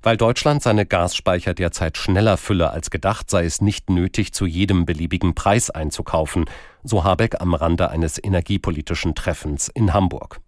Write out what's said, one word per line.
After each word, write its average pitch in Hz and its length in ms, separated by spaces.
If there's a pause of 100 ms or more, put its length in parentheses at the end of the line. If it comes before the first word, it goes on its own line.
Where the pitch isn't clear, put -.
Weil 113 140
Deutschland 123 460
seine 107 240
Gasspeicher 90 640
derzeit 85 460
schneller 98 400
fülle 85 320
als - 180
gedacht, - 400
sei 90 160
es 82 160
nicht 101 300
nötig, 92 420
zu 98 140
jedem 90 400
beliebigen 82 480
Preis 104 340
einzukaufen, 78 760 (360)
so 107 220
Habeck 95 340
am 90 140
Rande 82 380
eines 80 320
energiepolitischen 87 920
Treffens - 540
in 104 240
Hamburg. - 560